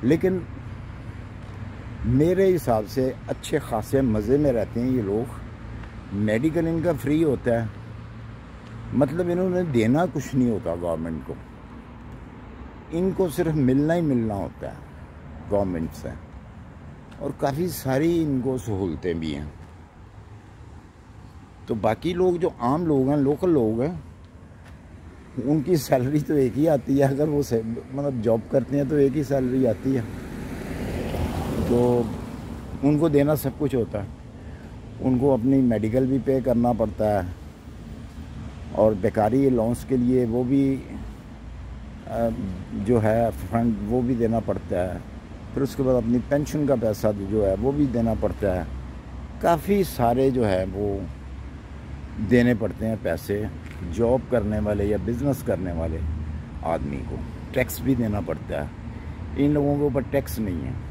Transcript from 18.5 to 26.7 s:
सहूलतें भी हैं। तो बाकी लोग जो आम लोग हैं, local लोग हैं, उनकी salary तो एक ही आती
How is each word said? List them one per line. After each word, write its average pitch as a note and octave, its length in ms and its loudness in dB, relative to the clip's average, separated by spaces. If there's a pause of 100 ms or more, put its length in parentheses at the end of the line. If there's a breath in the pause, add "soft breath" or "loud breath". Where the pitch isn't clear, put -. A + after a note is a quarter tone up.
सहूलतें F#2 640 -2
भी D#2+ 120 -2
हैं। D2 220 -6 (2250)
तो B2 80 0
बाकी A2+ 380 0
लोग F3+ 240 2
जो E3+ 240 0
आम C#3+ 240 2
लोग C3+ 240 4
हैं, D3 80 4
local C#3+ 320 2
लोग A#2 320 4
हैं, D#3 220 -2 (1400)
उनकी D#3 320 4
salary C#3 420 2
तो D3 140 -2
एक C3 200 4
ही C#3+ 140 4
आती C3+ 300 2